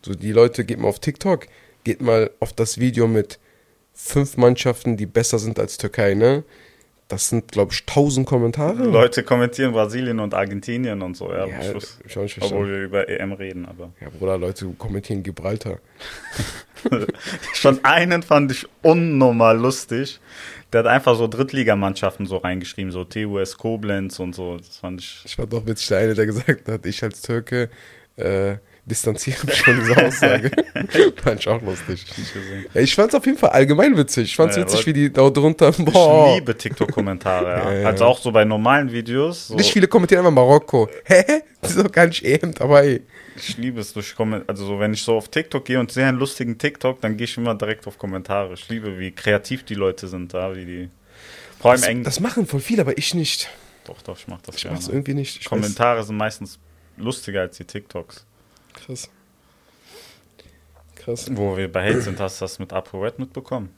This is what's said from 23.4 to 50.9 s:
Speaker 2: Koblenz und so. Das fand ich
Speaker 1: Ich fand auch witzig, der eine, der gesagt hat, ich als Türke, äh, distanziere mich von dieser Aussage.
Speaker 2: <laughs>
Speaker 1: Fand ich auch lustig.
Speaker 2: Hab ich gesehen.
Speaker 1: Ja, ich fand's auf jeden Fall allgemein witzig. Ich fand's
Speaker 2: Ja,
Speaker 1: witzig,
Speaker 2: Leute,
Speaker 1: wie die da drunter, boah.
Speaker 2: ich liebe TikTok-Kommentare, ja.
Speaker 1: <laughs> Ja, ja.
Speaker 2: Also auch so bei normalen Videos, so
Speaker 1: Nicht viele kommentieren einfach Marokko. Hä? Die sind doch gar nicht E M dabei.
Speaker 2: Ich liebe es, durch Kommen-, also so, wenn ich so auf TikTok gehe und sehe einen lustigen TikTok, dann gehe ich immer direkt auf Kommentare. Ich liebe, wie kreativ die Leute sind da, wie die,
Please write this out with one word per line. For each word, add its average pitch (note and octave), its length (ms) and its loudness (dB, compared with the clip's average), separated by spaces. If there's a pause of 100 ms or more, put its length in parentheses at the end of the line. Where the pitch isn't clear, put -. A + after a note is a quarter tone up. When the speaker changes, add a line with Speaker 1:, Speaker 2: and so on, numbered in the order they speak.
Speaker 2:
Koblenz G2+ 600 -6
und F2+ 140 -8
so. F2+ 240 -10
Das F2 200 -20
fand F#2 240 -12
ich - 220 -18
Speaker 1:
Ich - 120 -14
fand A2+ 180 -6
auch A2+ 140 -6
witzig, A2 220 -6
der - 100 2
eine, A2 160 2
der G#2+ 100 2
gesagt A#2+ 420 -2
hat, A2+ 180 -8
ich G2+ 180 -6
als G#2+ 180 -8
Türke, A#2 480 -4 (460)
äh, G2 400 -2 (300)
distanziere A2 600 -4
mich C#3 160 0
von A#2+ 180 4
dieser A#2+ 260 4
Aussage. B2+ 460 2 (340)
Speaker 2:
<laughs> - 380 4
Speaker 1:
Fand G#2+ 160 0
ich - 80 -4
auch A2+ 140 0
lustig. F#2 480 -8
Speaker 2:
Hab - 80 -16
ich - 160 -10
gesehen. G2 400 -12
Speaker 1:
Ja, - 80 2
ich C3+ 120 2
fand's A3 220 4
auf C4 100 0
jeden C4+ 120 2
Fall - 140 4
allgemein D3 440 6
witzig. C3 300 2
Ich - 100 -6
fand's D#3+ 220 4
Speaker 2:
Ja, F#2 60 0
Speaker 1:
witzig, G2+ 160 0
Speaker 2:
Leute, A2+ 80 0
Speaker 1:
wie D#3+ 60 0
die C#3+ 200 2
da C3+ 160 8
drunter, D3+ 420 6
boah. D#3 600 8
Speaker 2:
ich A#2+ 80 6
liebe A#2+ 180 -4
TikTok-Kommentare, F#2+ 920 -2
ja. F#2 220 -2
Speaker 1:
<laughs> - 0 -
Ja, G2 80 0
ja. G#2 80 2
Speaker 2:
Also G2+ 180 2
auch B2 140 6
so B2 120 -4
bei G#2+ 120 6
normalen A#2 480 2
Videos, B2 560 -4
so D3 80 -8
Speaker 1:
Nicht G3 160 2
viele F#3+ 160 4
kommentieren F3+ 380 4
einfach E3 100 6
Marokko. B2+ 540 6 (160)
Hä? F#3+ 180 6 (400)
Die - 60 -6
sind F#3 160 2
doch - 80 -2
gar E3+ 140 6
nicht - 180 -4
E C3 80 2
M D#3+ 200 -2
dabei. C#3+ 460 4 (380)
Speaker 2:
Ich - 200 -10
liebe A#2+ 220 -6
es, G2+ 140 -10
durch G#2 220 -10
Kommen-, A2 320 -2
also G2+ 180 -6
so, G2+ 160 -6
wenn G#2+ 120 0
ich G#2 80 -6
so A2+ 140 0
auf A2 140 -4
TikTok D#3 340 -4
gehe B2+ 160 -2
und A#2 100 -2
sehe C3 160 0
einen B2+ 140 0
lustigen B2 380 -4
TikTok, C3+ 420 -4
dann A2 160 -4
gehe A2+ 80 -6
ich - 140 -8
immer A#2 180 -2
direkt G#2+ 320 -6
auf G2+ 100 -16
Kommentare. F#2+ 560 -6
Ich - 140 -20
liebe, G#2+ 320 -10
wie F#2 120 -8
kreativ - 520 -2
die - 120 -10
Leute F#2+ 340 -4
sind F2+ 240 -12
da, F#2 220 -6
wie F#2 100 -14
die, F2+ 240 -12 (720)